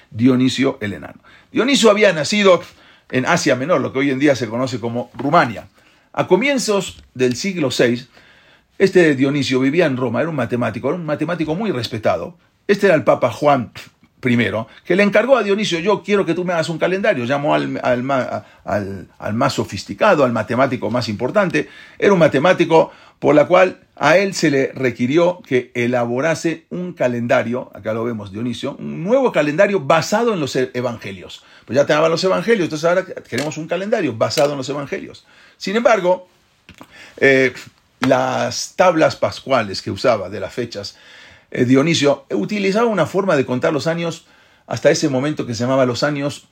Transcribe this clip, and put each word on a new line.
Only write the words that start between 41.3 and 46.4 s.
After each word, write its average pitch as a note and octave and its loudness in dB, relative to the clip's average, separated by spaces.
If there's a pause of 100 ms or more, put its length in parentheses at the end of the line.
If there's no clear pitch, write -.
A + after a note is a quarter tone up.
eh, B2+ 0
Dionisio C#3 2
utilizaba G3+ 0
una F#3+ 0
forma F#3+ 0
de C3 0
contar B2+ -2
los C#3+ -4
años E3 -6 (400)
hasta - 2
ese D#3+ 0
momento C3+ -2
que A#2+ -6
se G#2+ -4
llamaba C3 2
los B2 -2
años, C#3+ -4